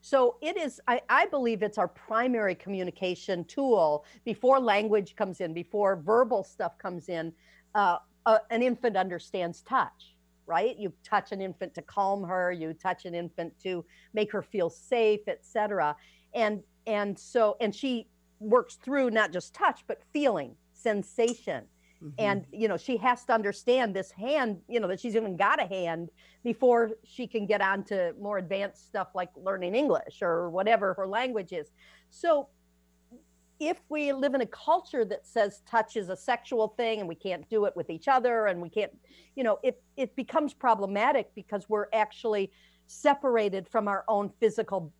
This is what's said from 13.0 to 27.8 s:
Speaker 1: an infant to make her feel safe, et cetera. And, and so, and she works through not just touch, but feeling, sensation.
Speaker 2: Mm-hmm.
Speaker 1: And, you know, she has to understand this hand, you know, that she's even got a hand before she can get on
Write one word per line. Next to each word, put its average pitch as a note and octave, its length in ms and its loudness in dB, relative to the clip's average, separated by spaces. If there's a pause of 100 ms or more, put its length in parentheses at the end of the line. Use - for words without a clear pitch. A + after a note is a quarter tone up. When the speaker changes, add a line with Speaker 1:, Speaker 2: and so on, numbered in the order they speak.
Speaker 1:
an F3 100 -10
infant E3+ 480 -8
to F3+ 200 -4 (300)
make G#3 180 -2
her G3+ 120 -4
feel F3 260 -2
safe, G#3+ 580 0
et F3+ 180 -8
cetera. G3 500 -2 (380)
And, G#3+ 300 -2 (240)
and G#3 300 -2
so, G#3+ 440 2
and G#3+ 120 0
she B3 340 -4 (320)
works A3 360 2
through C4 360 0
not G#3+ 200 2
just F3 220 -8
touch, - 340 0
but - 140 -8 (120)
feeling, G#3 420 0 (180)
sensation. G#3+ 920 -2 (380)
Speaker 2:
Mm-hmm. D3+ 140 -14
Speaker 1:
And, G3 340 0
you G#3+ 160 -2
know, F#3 100 0
she B3 200 -2
has A#3+ 280 0
to B3 80 2
understand A3+ 640 0
this F#3+ 140 -6
hand, A#3 580 -2
you A#3 120 -2
know, G#3 80 0
that F#3 120 -4
she's A3+ 160 -6
even G#3 220 -2
got A3+ 240 2
a F#3+ 60 -2
hand E3+ 420 -4 (340)
before A#3 460 4 (140)
she - 240 -10
can G#3+ 180 -4
get G3+ 160 0
on G3 220 0